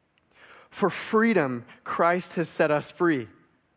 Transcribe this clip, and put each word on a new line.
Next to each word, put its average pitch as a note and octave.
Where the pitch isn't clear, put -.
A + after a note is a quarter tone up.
"For F#3+
freedom, F3+
Christ F3
has E3+
set D#3+
us D3
free. C#3+